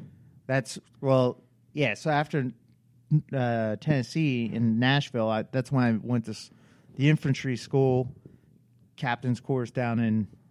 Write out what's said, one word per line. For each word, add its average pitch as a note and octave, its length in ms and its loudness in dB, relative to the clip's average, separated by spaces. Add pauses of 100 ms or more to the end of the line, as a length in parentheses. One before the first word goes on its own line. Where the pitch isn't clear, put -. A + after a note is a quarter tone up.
(480)
That's, C3 300 -2 (220)
well, C3 400 2 (320)
yeah, C3 220 0
so D#3 160 -4
after, D3 400 0 (840)
uh, A#2 440 0
Tennessee C3 760 -2
in A2+ 280 2
Nashville, B2+ 480 2
I, A2 140 0
that's B2+ 280 -4
when B2+ 140 2
I A#2 80 4 (100)
went A#2+ 220 -2
to A2 80 -10
s-, - 180 -16 (460)
the C3+ 120 2
infantry C3+ 480 0
school, C3 560 0 (840)
captain's B2 440 -2
course B2+ 300 -2
down A#2 300 0
in A2 260 2 (240)